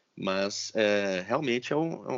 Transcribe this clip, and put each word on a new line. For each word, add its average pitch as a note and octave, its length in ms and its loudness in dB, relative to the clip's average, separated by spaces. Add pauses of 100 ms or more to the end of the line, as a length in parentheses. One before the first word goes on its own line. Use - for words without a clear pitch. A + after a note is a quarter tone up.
(140)
Mas, G2 600 -2
é, G2+ 520 2
realmente B2 460 0
é, C#3+ 40 2
um, D#3+ 280 -2
é C3 140 -4